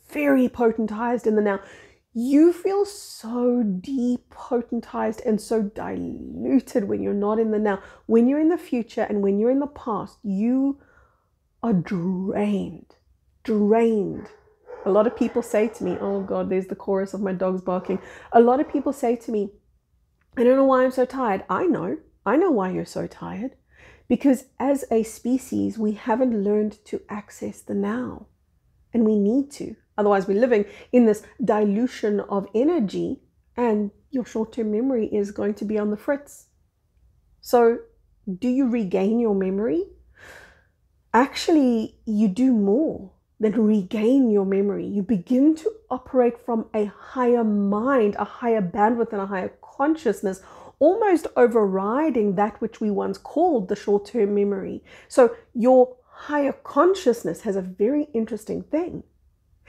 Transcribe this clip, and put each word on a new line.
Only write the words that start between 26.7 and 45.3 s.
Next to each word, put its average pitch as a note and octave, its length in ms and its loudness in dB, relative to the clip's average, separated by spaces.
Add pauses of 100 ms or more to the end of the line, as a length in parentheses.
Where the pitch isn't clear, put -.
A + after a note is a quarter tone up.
to - 220 -8
access - 540 -12
the G#3 140 -8
now. A3 500 -6 (680)
And A3+ 140 2
we G#3+ 120 4
need A#3+ 340 2
to. - 260 -12 (200)
Otherwise, G3+ 300 2
we're G3 120 0
living A#3 260 2 (260)
in B3 140 6
this G#3+ 180 2 (200)
dilution G#3 760 0
of G3 320 -4
energy, A3+ 680 0 (340)
and G#3+ 360 0 (180)
your B3 160 -4
short-term A3 460 -4
memory A#3 420 0
is G3+ 180 -2
going G#3 220 -4
to G#3 100 -8
be G#3+ 140 -2
on G#3 140 -2
the G#3 140 -4
fritz. - 420 -6 (920)
So, A#3+ 400 2 (600)
do B3 100 -2
you C4 180 2
regain A3 520 0
your A3 160 0
memory? G3+ 480 -2 (1300)
Actually, B3+ 920 2
you A3 220 2
do B3 240 2
more G#3 600 0 (280)
than G#3+ 260 2
regain A3 640 2
your G3+ 160 2
memory. G3 400 0
You G3 180 -4
begin B3+ 520 2